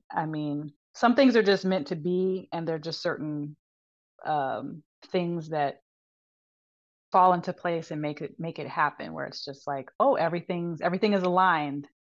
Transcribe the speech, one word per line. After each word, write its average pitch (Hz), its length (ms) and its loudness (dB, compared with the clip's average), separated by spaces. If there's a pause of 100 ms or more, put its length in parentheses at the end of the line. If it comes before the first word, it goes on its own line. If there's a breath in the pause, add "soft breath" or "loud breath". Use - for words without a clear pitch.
(100)
I 165 160 -2
mean, 151 460 -4 (220)
some 240 220 4
things 254 200 6
are 214 60 6
just 196 220 4
meant 185 240 0
to 175 80 -4
be, 185 560 -2
and 165 160 -6
they're 160 100 -2
just 160 240 -8
certain, 151 540 -4 (680)
um, 143 580 -4 (300)
things 170 380 -4
that 147 300 -2 (1300)
fall 185 200 8
into 175 200 -2
place 170 380 -4
and 151 120 -6
make 147 180 -6
it, 147 200 -10
make 165 180 -8
it 147 100 -8
happen, 156 440 -2
where 147 140 -8
it's - 180 -14
just 143 220 -14
like, 139 240 -6 (100)
"Oh, 262 160 6
everything's, 170 640 -2
everything 185 320 2
is 190 100 2
aligned," 170 680 2 (120)